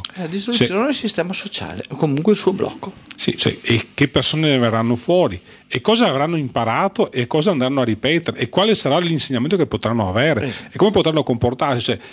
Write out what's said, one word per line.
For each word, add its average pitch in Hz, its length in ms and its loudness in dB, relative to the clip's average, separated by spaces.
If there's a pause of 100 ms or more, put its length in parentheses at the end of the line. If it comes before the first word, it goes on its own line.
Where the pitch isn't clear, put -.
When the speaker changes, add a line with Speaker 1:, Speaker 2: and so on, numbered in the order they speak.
(160)
Speaker 1:
La 180 100 -6
distruzione 202 440 -2
Speaker 2:
Cioè 202 140 0
Speaker 1:
del 285 100 0
sistema 185 380 -4
sociale, 87 560 -8
o - 80 -12
comunque 160 360 2
il 202 60 2
suo 185 140 0
blocco. - 400 -6 (240)
Speaker 2:
Sì, - 220 -2
cioè, - 240 0
e 113 320 0
che 143 140 2
persone 151 420 0
ne 135 80 4
verranno 117 380 2
fuori? 151 440 2 (260)
E 131 140 -4
cosa 226 260 2
avranno 156 300 0
imparato? 139 760 0
E 123 160 -2
cosa 160 260 2
andranno 135 280 0
a 127 40 2
ripetere? 131 540 0
E 127 120 -4
quale 208 240 2
sarà 147 240 2
l'insegnamento 160 580 0
che 160 100 2
potranno 113 440 0
avere? 127 380 0
Speaker 1:
Esatto. - 240 -10
Speaker 2:
E - 40 -14
come 208 140 4
potranno 156 320 2
comportarsi? 123 600 0
Cioè, 110 140 -2 (140)